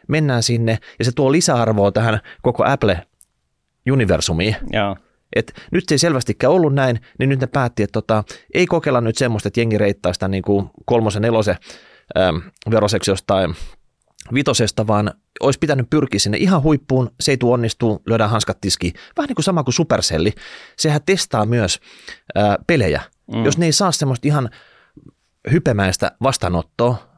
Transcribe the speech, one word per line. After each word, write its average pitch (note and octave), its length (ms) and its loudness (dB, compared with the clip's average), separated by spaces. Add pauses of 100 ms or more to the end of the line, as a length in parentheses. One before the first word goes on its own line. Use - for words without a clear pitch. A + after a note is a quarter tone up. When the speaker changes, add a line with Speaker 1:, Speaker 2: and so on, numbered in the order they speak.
Speaker 1:
mennään C3+ 360 0
sinne, A2+ 340 0 (220)
ja A2 60 -2
se B2 60 2
tuo C3+ 200 2
lisäarvoa A2+ 600 2
tähän G#2+ 280 0 (220)
koko A#2+ 240 0
Apple-universumiin. G2 1900 -2 (160)
Speaker 2:
Joo. G2+ 240 -2 (400)
Speaker 1:
Et - 180 -4 (180)
nyt F#3 180 0
se D#3 60 2
ei B2+ 40 0
selvästikään C3 540 0
ollut D#3+ 200 2
näin, C3 260 0 (200)
niin C3 100 0
nyt C3+ 100 0
ne B2+ 80 -2
päätti, A#2+ 360 -2
että G2+ 100 -4
tota, G#2+ 300 0 (300)
ei F3+ 120 2
kokeilla D3+ 360 0
nyt A2+ 160 -2
semmoista, A2+ 300 -2
että A2 120 -2
jengi A2+ 180 0
reittaa G2+ 360 0
sitä - 140 -4
niinku G2 420 0 (160)
kolmosen, A2 360 0
nelosen, A2 340 2 (600)
äm, F2 240 2 (300)
veroseksi G#2 400 2
jostain F#2 440 0 (800)
vitosesta, A#2 540 0
vaan G#2 240 0 (280)
olisi C#3 200 0
pitänyt C3+ 300 0
pyrkiä C#3 300 0
sinne G#2 180 -2
ihan F3+ 260 2
huippuun, C3 560 0
se - 120 0
ei C3 60 2
tule A#2+ 160 2
onnistuu, A#2 540 0
lyödään A2 220 2
hanskat G#2+ 320 -2
tiskiin. F2 320 -4 (240)
Vähän C#4+ 100 -2
niin - 80 -6
kuin D3+ 80 -2
sama F3 200 0
kuin B2 100 -2
Supercelli, F#2+ 580 0 (460)
sehän D3 280 0
testaa C3+ 400 0
myös, A2+ 340 0 (560)
ää, G2+ 220 2 (100)
pelejä. F#2 340 2 (340)
Speaker 2:
Mm. A2+ 100 0
Speaker 1:
Jos G#3+ 120 0
ne E3+ 80 0
ei D#3+ 60 2
saa F#3 200 0
semmoista C3+ 360 -2
ihan D3 220 0 (1000)
hypemäistä G#2 600 0 (120)
vastaanottoa, A#2 760 -2 (200)